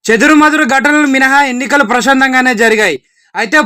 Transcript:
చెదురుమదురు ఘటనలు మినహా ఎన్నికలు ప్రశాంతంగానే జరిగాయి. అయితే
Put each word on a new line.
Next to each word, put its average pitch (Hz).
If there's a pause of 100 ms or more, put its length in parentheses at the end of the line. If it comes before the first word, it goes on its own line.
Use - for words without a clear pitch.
చెదురుమదురు 302
ఘటనలు 294
మినహా 269 (140)
ఎన్నికలు 277
ప్రశాంతంగానే 254 (100)
జరిగాయి. 214 (420)
అయితే 302